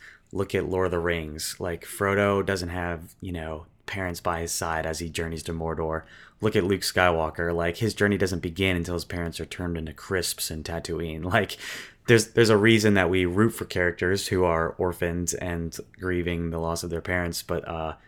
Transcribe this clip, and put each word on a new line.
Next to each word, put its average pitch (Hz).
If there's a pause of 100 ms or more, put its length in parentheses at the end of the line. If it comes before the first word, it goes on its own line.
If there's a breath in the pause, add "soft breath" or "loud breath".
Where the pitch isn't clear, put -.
(340 soft breath)
Look 95
at 90
Lord 92
of 85
the 87
Rings. 82
Like, 87
Frodo 98
doesn't 90
have, 87
you 98
know, 80 (200)
parents 92
by 85
his 85
side 80
as 80
he 85
journeys 82
to 85
Mordor. 80 (380 soft breath)
Look 107
at 87
Luke 95
Skywalker. 85
Like, 85
his 110
journey 101
doesn't 92
begin 92
until 87
his 85
parents 85
are 82
turned 87
into 78
crisps -
in 78
Tatooine. 80
<laughs> 90
Like, 101 (500 loud breath)
there's, 113
there's 110
a 110
reason 107
that 92
we 92
root 98
for -
characters 90
who 92
are 82
orphaned 87
and 85 (220)
grieving 87
the 82
loss 82
of 87
their 80
parents, 87
but, 85
uh, 80 (140)